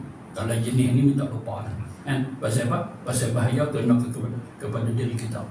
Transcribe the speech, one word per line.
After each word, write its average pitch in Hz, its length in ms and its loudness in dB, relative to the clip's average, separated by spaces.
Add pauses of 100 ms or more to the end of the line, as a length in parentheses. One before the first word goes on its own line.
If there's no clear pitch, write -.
(320)
Kalau 113 240 -2
jenis 120 400 4
ni 123 160 6
minta 139 160 2
lupa - 400 -6
lah. - 80 -6 (320)
Kan? 135 160 2 (160)
Pasal 117 320 0
apa? - 160 0 (160)
Pasal 123 320 0
bahaya 127 340 4
kena 123 300 4
ke-, - 160 0
kepada, - 240 -4 (240)
kepada 117 320 -2
diri 113 240 0
kita. 107 320 -6